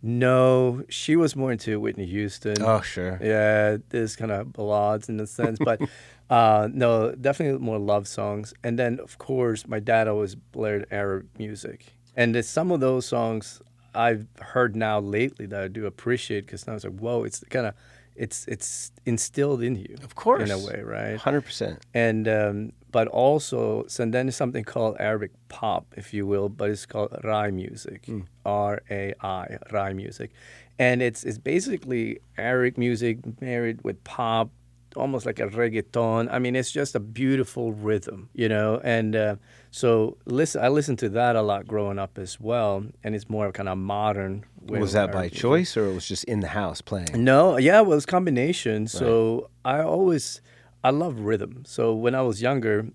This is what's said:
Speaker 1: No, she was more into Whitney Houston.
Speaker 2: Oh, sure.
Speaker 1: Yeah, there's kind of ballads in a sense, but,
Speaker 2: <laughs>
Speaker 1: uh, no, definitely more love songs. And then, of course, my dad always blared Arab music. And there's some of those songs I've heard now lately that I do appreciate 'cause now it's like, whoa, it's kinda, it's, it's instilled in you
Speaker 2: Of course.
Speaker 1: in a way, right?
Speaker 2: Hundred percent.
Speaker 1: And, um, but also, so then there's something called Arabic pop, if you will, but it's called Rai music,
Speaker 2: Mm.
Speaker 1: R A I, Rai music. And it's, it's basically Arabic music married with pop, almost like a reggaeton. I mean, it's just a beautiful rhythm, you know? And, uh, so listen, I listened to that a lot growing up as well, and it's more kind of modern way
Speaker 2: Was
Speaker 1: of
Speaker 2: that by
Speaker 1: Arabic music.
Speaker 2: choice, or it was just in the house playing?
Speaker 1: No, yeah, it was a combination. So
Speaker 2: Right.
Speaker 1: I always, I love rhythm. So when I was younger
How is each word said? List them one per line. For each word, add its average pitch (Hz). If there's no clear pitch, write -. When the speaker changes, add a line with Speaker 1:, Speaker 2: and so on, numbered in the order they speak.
Speaker 1:
No, 127
she -
was 165
more 131
into 110
Whitney 104
Houston. 104
Speaker 2:
Oh, 110
sure. 92
Speaker 1:
Yeah, 107
there's 113
kind 113
of 104
ballads 104
in 107
a 107
sense, 113
but, 117
Speaker 2:
<laughs> -
Speaker 1:
uh, 110
no, 120
definitely 135
more 113
love 104
songs. 104
And 120
then, 123
of -
course, 123
my 110
dad 113
always 104
blared 104
Arab 98
music. 107
And 120
there's 117
some 175
of 165
those 131
songs 113
I've 117
heard 123
now 107
lately 104
that 98
I 95
do 107
appreciate 107
'cause -
now 113
it's 104
like, 95
whoa, 113
it's -
kinda, 117
it's, -
it's -
instilled 131
in 123
you 95
Speaker 2:
Of -
course. -
Speaker 1:
in 104
a 95
way, 107
right? 107
Speaker 2:
Hundred 139
percent. -
Speaker 1:
And, 113
um, 107
but 113
also, 120
so -
then 113
there's 131
something 127
called 110
Arabic 104
pop, 104
if 101
you 101
will, 101
but 104
it's 104
called -
Rai 107
music, 95
Speaker 2:
Mm. 107
Speaker 1:
R 104
A 98
I, 95
Rai 98
music. 101
And 123
it's, 120
it's 110
basically 131
Arabic 123
music 120
married 120
with 107
pop, 113
almost 131
like 120
a 113
reggaeton. 113
I 123
mean, 123
it's 127
just 143
a 117
beautiful 123
rhythm, 104
you 113
know? 107
And, 113
uh, 107
so 113
listen, 139
I 120
listened 143
to 120
that 117
a 110
lot 101
growing 104
up 98
as 95
well, 107
and 107
it's 104
more 107
kind 98
of 92
modern 101
way 107
Speaker 2:
Was 101
Speaker 1:
of 95
Speaker 2:
that 98
by 95
Speaker 1:
Arabic 90
music. -
Speaker 2:
choice, 156
or 110
it 95
was 90
just 95
in 107
the 87
house 95
playing? 92
Speaker 1:
No, 143
yeah, 151
it 220
was 151
a -
combination. 139
So 113
Speaker 2:
Right. 135
Speaker 1:
I 156
always, 165
I 123
love 143
rhythm. 107
So 113
when 120
I 131
was 113
younger 113